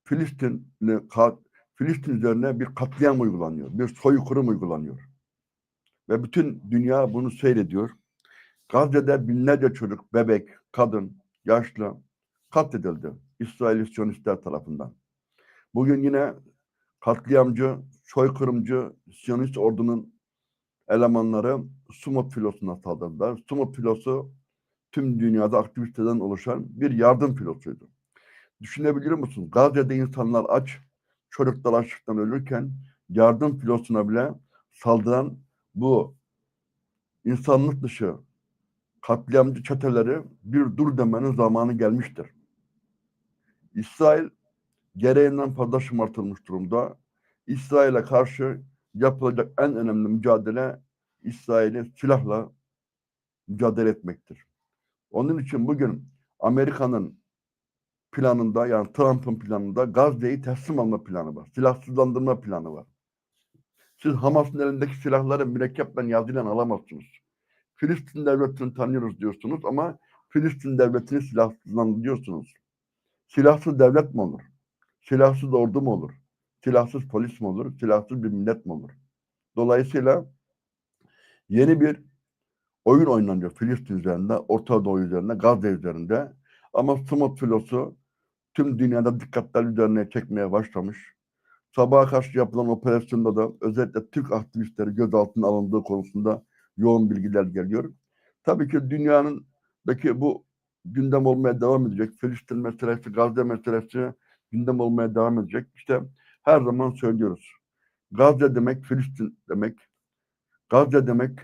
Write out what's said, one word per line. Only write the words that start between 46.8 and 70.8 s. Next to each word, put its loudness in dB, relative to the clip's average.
İsrail'e 2
karşı -2
yapılacak 0
en 0
önemli -2
mücadele 0
İsrail'i -2
silahla -2
mücadele 0
etmektir. -8
Onun -2
için -4
bugün -2
Amerika'nın -2
planında, 0
yani -2
Trump'ın 0
planında -4
Gazze'yi 2
teslim -6
alma -2
planı -8
var. -18
Silahsızlandırma 0
planı -8
var. -18
Siz 0
Hamas'ın 2
elindeki -2
silahları 0
mürekkeple, -4
yazıyla -2
alamazsınız. -4
Filistin -4
devletini -2
tanıyoruz -4
diyorsunuz -6
ama -4
Filistin -2
devletini 0